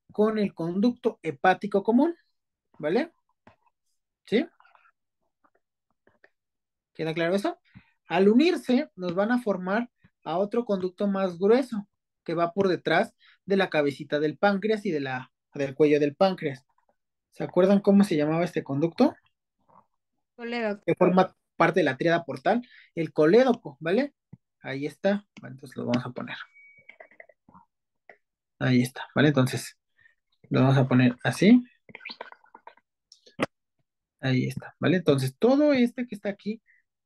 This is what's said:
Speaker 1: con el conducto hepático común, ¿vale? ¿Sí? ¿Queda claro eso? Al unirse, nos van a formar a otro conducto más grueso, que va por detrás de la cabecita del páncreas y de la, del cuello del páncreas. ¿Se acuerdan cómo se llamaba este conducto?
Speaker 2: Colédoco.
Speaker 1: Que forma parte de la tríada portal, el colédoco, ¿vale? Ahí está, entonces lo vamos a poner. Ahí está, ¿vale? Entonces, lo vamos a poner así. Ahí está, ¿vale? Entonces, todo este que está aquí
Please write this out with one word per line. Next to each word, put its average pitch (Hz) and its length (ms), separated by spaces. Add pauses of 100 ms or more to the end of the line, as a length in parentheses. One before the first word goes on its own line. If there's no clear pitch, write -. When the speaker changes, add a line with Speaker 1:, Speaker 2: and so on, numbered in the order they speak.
(120)
Speaker 1:
con 214 260
el 202 160
conducto 202 680
hepático 185 580
común, 277 340 (640)
¿vale? 196 340 (1120)
¿Sí? 254 200 (2500)
¿Queda 160 220
claro 170 200
eso? 311 240 (460)
Al 190 240
unirse, 294 640
nos 180 200
van 208 160
a 247 100
formar 196 480 (340)
a 156 140
otro 208 280
conducto 190 420
más 190 320
grueso, 220 480 (360)
que 170 120
va 170 180
por 196 140
detrás 170 480 (300)
de 196 120
la 185 120
cabecita 147 500
del 151 180
páncreas 202 480
y 202 60
de 151 80
la, 131 320 (240)
del 139 180
cuello 147 260
del 147 160
páncreas. 165 480 (680)
¿Se - 120
acuerdan 190 360
cómo 202 240
se 190 140
llamaba 156 260
este 165 200
conducto? 165 520 (1200)
Speaker 2:
Colédoco. 233 500
Speaker 1:
Que 170 100
forma 185 400 (200)
parte 170 240
de 165 60
la 131 120
tríada 165 260
portal, 185 380 (320)
el 160 180
colédoco, 190 680
¿vale? 214 340 (480)
Ahí 135 240
está, 196 400 (160)
entonces 135 340
lo - 120
vamos 123 180
a 131 60
poner. - 260 (2250)
Ahí 127 220
está, - 320
¿vale? 127 140
Entonces, 131 500 (720)
lo 131 120
vamos 135 160
a 131 100
poner 127 360
así. 208 400 (2500)
Ahí 131 280
está, - 320
¿vale? 143 180
Entonces, 139 400
todo 285 360
este 247 340
que - 80
está 208 140
aquí 208 300 (460)